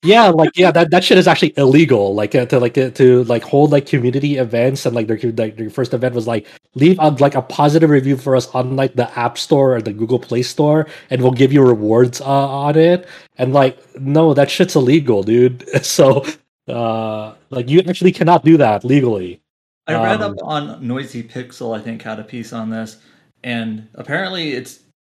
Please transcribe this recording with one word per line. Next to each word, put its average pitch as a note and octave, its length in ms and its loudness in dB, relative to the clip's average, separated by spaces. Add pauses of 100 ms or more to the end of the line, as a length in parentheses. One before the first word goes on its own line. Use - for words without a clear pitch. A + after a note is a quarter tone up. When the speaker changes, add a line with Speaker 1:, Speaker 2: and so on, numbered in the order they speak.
Speaker 1:
Yeah, G#3 260 6
like, D#3+ 280 2
yeah, F3 140 4
that, E3+ 180 2
that F3+ 140 2
shit G3 160 4
is F3+ 80 2
actually D#3+ 300 0
illegal. C3 580 2
Like, G#2+ 180 -4
uh, A#2+ 140 0
to, C3 120 0
like, A#2+ 160 -2
uh, C3 140 0
to, B2+ 360 4
like, A#2 180 -2
hold, D3 280 2
like, C#3 140 0
community C#3 520 -2
events B2 500 -2
and, A#2 80 -4
like, A2+ 100 -2
their, A2 140 -4 (140)
like, A2 240 -6
their A2 120 -10
first B2+ 240 -6
event B2 220 -4
was A2+ 100 -6
like, A#2 220 -6 (260)
"Leave E3 240 2
a, D#3 120 4
like, C#3+ 260 0
a B2+ 80 -2
positive D3+ 480 2
review C#3 260 2
for C3 180 -2
us B2+ 200 -2
on, B2+ 200 -4
like, C3+ 200 -4
the B2 200 -4
App A#2+ 220 -6
Store C3+ 380 0
or A2+ 60 -4
the G#2+ 120 -8
Google A2+ 240 -4
Play A#2+ 240 -4
Store, D3+ 460 0 (240)
and B2+ 100 -4
we'll B2+ 100 2
give B2+ 220 2
you D3 80 6
rewards, A#2+ 580 2
uh, - 60 -12
on C#3 520 -2
it." F3 300 2 (300)
And, B2+ 160 -4
like, C3+ 240 2 (220)
no, D3 340 2
that C#3 160 2
shit's - 260 -2
illegal, C3 460 2
dude. B2 480 0
<laughs> - 160 -2
So, - 400 2 (420)
uh, A2 680 -8 (160)
like, B2 180 -6
you E3 180 4
actually F#3 240 0
cannot E3+ 320 2
do D#3+ 140 6
that A2 260 2
legally. A#2 560 -2 (460)
Speaker 2:
I D#3 80 -6
read G#3+ 300 -2
Speaker 1:
Um, G3+ 80 -6
Speaker 2:
up G3 100 -14
on D3 460 -10
Noisy B2+ 340 -10
Pixel, A#2 560 -12
I G2+ 40 -12
think, A2+ 200 -14
had A2 180 -12
a G#2+ 40 -16
piece A2+ 300 -16
on A2+ 180 -10
this, A2 260 -12 (460)
and A2+ 500 -10
apparently E3+ 600 -10
it's B2+ 260 -14 (240)